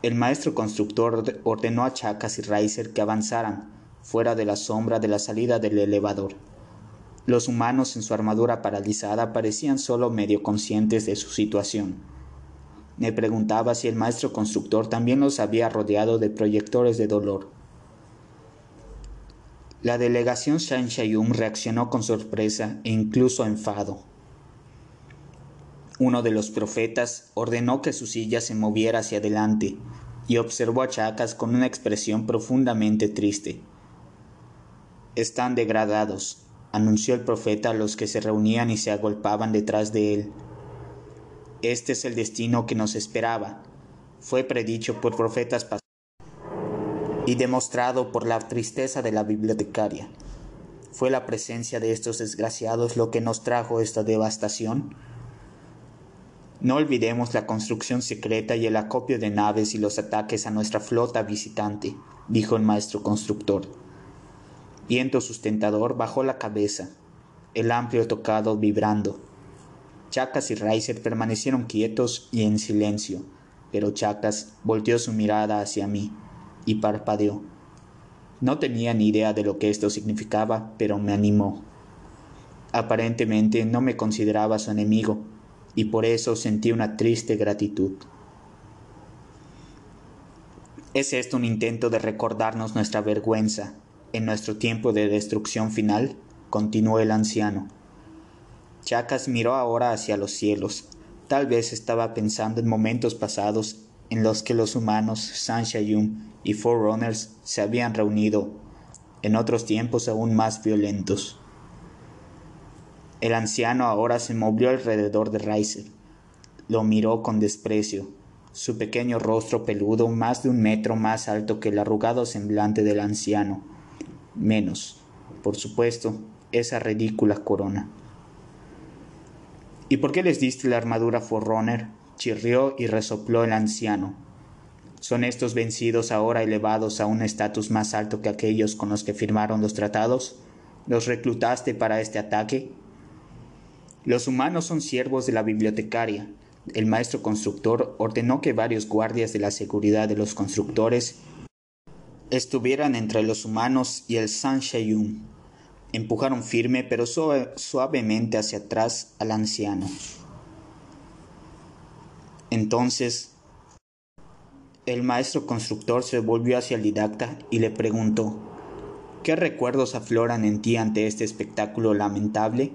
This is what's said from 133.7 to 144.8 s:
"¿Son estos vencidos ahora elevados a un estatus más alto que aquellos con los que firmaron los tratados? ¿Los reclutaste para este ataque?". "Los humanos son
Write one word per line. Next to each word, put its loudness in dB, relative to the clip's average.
"¿Son 0
estos -2
vencidos 0
ahora 2
elevados 0
a 2
un 2
estatus -2
más 0
alto -2
que 0
aquellos 2
con -4
los -2
que -4
firmaron 0
los 0
tratados? 0
¿Los 0
reclutaste 0
para 0
este -4
ataque?". -2
"Los 2
humanos 0
son -2